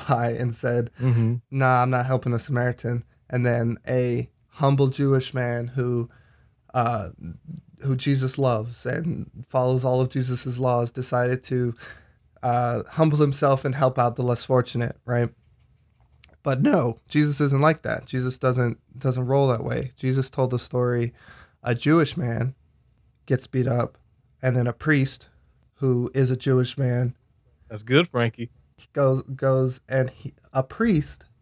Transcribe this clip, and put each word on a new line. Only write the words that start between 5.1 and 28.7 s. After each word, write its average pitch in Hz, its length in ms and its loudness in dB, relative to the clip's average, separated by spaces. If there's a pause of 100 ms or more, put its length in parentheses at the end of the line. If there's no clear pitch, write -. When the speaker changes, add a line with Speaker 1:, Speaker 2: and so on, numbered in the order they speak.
Speaker 1:
man 120 340 -4
who, 123 420 -2 (640)
uh, 117 360 -2 (680)
who 135 160 -2
Jesus 131 420 0
loves 120 480 -2
and 135 460 -6 (180)
follows 127 360 0
all 127 160 2
of 131 80 2
Jesus's 127 500 -4
laws 120 320 0
decided 123 540 -2
to, 123 280 -2 (720)
uh, 120 460 0
humble 156 280 2
himself 139 480 2
and 139 100 -2
help 131 220 2
out 120 200 2
the 131 60 -4
less 123 220 0
fortunate, 120 600 0
right? 120 240 0 (1160)
But 135 180 0
no, 165 460 2
Jesus 147 340 0
isn't 139 200 2
like 156 200 4
that. - 240 -6
Jesus 127 320 -4
doesn't, 123 400 0 (220)
doesn't 127 260 0
roll 139 220 4
that 120 160 0
way. 120 320 -4
Jesus 131 340 0
told 127 220 0
the 120 80 -2
story, 123 520 0 (520)
a 120 100 -2
Jewish 147 420 2
man 120 380 -2 (720)
gets - 220 -2
beat 127 200 -2
up, 120 300 -2 (460)
and 127 120 2
then 123 120 2
a 120 60 -2
priest 143 540 0 (480)
who 123 380 0
is 131 160 2
a 127 80 0
Jewish 127 400 2
man 123 380 0 (520)
Speaker 2:
That's 104 140 -14
good, 135 260 2
Frankie. 117 440 -2 (420)